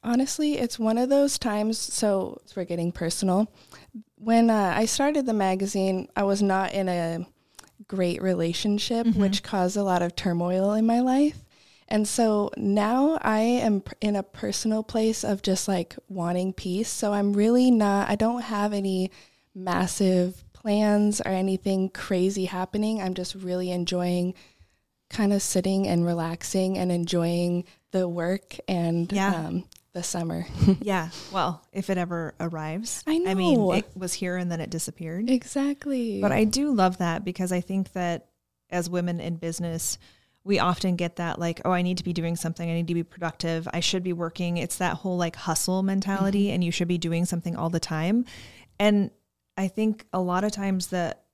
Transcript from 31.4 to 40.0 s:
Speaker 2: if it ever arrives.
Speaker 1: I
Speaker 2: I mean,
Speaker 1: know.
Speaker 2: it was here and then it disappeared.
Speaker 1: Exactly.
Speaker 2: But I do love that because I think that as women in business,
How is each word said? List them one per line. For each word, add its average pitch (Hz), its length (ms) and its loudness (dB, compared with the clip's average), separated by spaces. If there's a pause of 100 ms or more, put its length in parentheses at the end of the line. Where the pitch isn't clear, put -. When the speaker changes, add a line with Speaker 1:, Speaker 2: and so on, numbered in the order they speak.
Speaker 2:
if 196 200 -6
it 180 80 0
ever 175 400 -6
arrives. 165 680 -6
Speaker 1:
I 320 220 2
Speaker 2:
I 381 80 0
mean, 339 240 4
Speaker 1:
know. 185 140 4
Speaker 2:
it 208 120 0 (100)
was 185 180 -6
here 180 240 -4
and 180 140 -2
then 165 80 -4
it 165 120 -6
disappeared. 170 580 -6
Speaker 1:
Exactly. 262 920 -2
Speaker 2:
But 202 120 2
I 220 140 4
do 277 260 0
love 185 260 4
that 170 260 -2
because 185 280 -4
I 180 100 0
think 190 320 -4
that 175 320 -4 (460)
as 175 180 -2
women 175 300 -2
in 170 160 -6
business, 165 640 -6 (440)